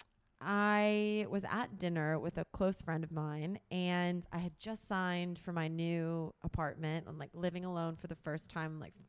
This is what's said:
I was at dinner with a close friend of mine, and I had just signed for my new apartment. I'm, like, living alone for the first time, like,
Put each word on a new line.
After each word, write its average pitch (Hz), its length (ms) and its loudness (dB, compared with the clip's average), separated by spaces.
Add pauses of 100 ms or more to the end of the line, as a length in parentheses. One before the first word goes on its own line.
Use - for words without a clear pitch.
(420)
I 208 880 4
was 196 160 0
at 220 340 -2
dinner 160 400 2
with 151 180 -4
a 165 80 -2
close - 360 2
friend 165 220 -2
of 156 80 -6
mine, 156 480 -2 (100)
and 180 640 2
I 170 60 -2
had 175 220 -4
just 220 280 -8
signed 180 520 0
for - 120 -8
my 165 160 0
new 165 640 0 (100)
apartment. 156 680 -2
I'm, 156 80 -8
like, 143 160 -10
living 180 320 -2
alone 165 300 -2
for 170 120 -10
the 165 100 -6
first 156 320 -6
time, 160 300 -4
like, - 140 -12 (160)